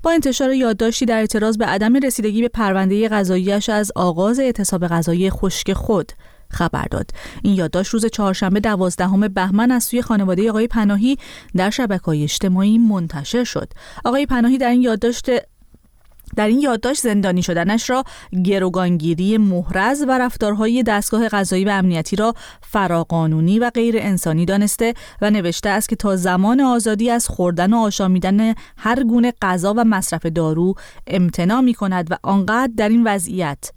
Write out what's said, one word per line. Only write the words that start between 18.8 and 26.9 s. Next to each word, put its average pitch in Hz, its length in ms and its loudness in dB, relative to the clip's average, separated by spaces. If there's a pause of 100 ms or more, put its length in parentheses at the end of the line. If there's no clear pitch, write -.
محرز 202 680 0
و 262 100 2
رفتارهای 233 680 0
دستگاه 214 460 0
قضایی 190 360 0
و 208 40 0
امنیتی 185 460 0
را 220 180 0 (280)
فراقانونی 170 1000 0
و 240 100 0
غیر 233 280 0
انسانی 175 480 0
دانسته 208 480 0 (280)
و 208 80 2
نوشته 202 400 0
است 202 200 -2
که 226 60 -2
تا 202 200 0
زمان 190 460 2
آزادی 233 480 2